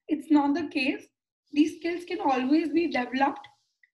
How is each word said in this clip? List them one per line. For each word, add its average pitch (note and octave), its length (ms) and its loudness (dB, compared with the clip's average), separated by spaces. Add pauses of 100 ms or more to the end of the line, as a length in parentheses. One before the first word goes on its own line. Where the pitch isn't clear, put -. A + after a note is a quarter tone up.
it's D4+ 220 -2
not C#4+ 240 4
the E4 120 -4
case. C#4+ 400 -4 (460)
These D4 240 4
skills E4+ 280 -6
can F4+ 140 -6
always D4 540 2
be E4+ 140 2
developed. C4 600 -2 (460)